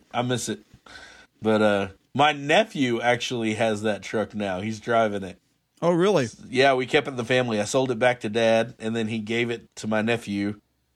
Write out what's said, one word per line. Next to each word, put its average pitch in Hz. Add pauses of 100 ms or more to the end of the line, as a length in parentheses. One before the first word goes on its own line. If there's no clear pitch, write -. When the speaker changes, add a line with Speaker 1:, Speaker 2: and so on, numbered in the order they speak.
Speaker 1:
<laughs> -
Speaker 2:
I 120
miss 123
it. 104 (840)
But, 107
uh, 101 (280)
my 147
nephew 143
actually 120
has 107
that 101
truck 104
now. 98
He's 110
driving 110
it. 90 (440)
Speaker 1:
Oh, 156
really? 175 (220)
Speaker 2:
Yeah, 131
we 127
kept 143
it 143
in 131
the 120
family. 120
I -
sold 131
it 117
back 123
to 110
Dad, 113
and 113
then 113
he 113
gave 113
it 117
to -
my 107
nephew 104 (360)